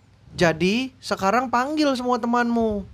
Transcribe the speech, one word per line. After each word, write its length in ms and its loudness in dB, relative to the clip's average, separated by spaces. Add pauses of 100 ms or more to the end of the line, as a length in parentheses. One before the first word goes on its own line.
(320)
Jadi, 680 0
sekarang 500 -2
panggil 440 0
semua 240 0
temanmu." 760 0